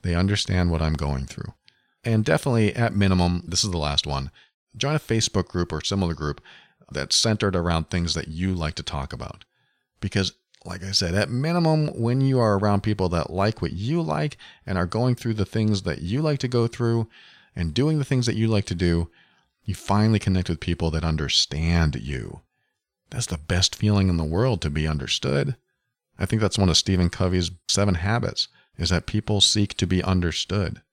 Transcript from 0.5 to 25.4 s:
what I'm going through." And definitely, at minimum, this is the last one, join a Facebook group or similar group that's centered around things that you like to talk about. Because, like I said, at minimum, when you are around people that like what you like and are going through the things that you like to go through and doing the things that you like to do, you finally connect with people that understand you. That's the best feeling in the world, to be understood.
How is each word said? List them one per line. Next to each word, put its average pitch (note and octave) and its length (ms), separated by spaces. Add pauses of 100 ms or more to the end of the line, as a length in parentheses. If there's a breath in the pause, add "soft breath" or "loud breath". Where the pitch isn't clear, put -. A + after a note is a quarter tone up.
what D#2+ 100
I'm D#2 120
going C#2+ 320
through." - 280 (500 soft breath)
And A2 220
definitely, A#2+ 500
at A#2 200
minimum, F2+ 500
this F2+ 180
is G#2 80
the F2 60
last D2 300
one, C#2 240 (460 soft breath)
join C#3+ 180
a D3 40
Facebook A2 500
group F2 240
or D2+ 100
similar F#2 300
group D2 260 (500 loud breath)
that's - 260
centered G#2 420
around E2+ 320
things E2+ 240
that D2+ 160
you F#2 260
like D#2 200
to D2 80
talk C#2 280
about. - 320 (560)
Because, G2 340 (320)
like F#2 180
I F#2+ 80
said, F2+ 240
at G2+ 140
minimum, D#3 580
when A#2 340
you C3+ 180
are G#2+ 180
around G2+ 260
people G2 260
that E2 200
like G2 320
what D#2 100
you B2 300
like D#3 360 (280 loud breath)
and F#2 120
are F2 80
going A#2+ 300
through A#2 200
the G#2 100
things G#2+ 380
that E2+ 180
you G#2+ 200
like D3+ 180
to C3 80
go A#2+ 200
through A#2 400 (480 loud breath)
and E2 180
doing D#3+ 240
the C#3 80
things B2+ 200
that A#2+ 100
you A2 120
like G#2+ 180
to F#2 100
do, E2+ 340 (540 soft breath)
you G2 100
finally G#2 460
connect F#2 300
with E2 100
people E2+ 320
that D#2+ 140
understand D#2+ 880
you. A#1+ 460 (680)
That's - 180
the E2 100
best F2 380
feeling G2+ 340
in F2 80
the D#2+ 80
world, G2 360
to D#2 80
be D2+ 160
understood. C#2+ 680 (640)